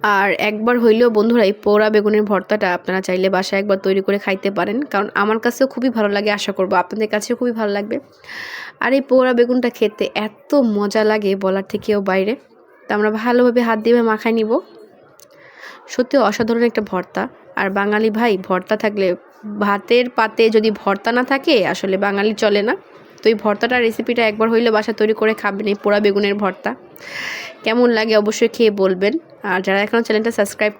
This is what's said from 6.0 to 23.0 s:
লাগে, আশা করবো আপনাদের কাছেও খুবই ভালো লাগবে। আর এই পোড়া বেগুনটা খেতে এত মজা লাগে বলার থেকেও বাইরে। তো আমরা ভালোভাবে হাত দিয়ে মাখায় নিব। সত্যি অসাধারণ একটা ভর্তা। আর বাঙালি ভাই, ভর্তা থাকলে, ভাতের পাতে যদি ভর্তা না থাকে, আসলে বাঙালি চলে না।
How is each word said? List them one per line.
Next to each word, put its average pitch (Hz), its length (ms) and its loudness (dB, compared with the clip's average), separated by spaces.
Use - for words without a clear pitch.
লাগে, 202 220 0
আশা 202 220 -4
করবো 190 240 -2
আপনাদের 208 320 -2
কাছেও 214 280 -2
খুবই 247 160 -2
ভালো 220 200 -4
লাগবে। 202 260 -4
আর 247 120 0
এই 277 80 4
পোড়া 262 320 2
বেগুনটা 240 380 2
খেতে - 440 -2
এত 214 400 -6
মজা 214 500 2
লাগে 214 320 0
বলার 190 320 -2
থেকেও 208 320 -2
বাইরে। 190 360 0
তো - 60 -2
আমরা 214 160 0
ভালোভাবে 240 500 2
হাত 226 180 0
দিয়ে 233 240 2
মাখায় 226 320 0
নিব। 226 260 0
সত্যি 254 300 0
অসাধারণ 226 440 2
একটা 233 200 0
ভর্তা। 190 460 -6
আর 190 140 -2
বাঙালি 208 400 0
ভাই, 220 280 0
ভর্তা 185 380 -2
থাকলে, 208 380 -2
ভাতের 202 500 2
পাতে 220 400 2
যদি 220 200 4
ভর্তা 202 420 -2
না 247 120 0
থাকে, 269 420 2
আসলে 190 300 -2
বাঙালি 202 380 0
চলে 202 280 2
না। 254 140 -2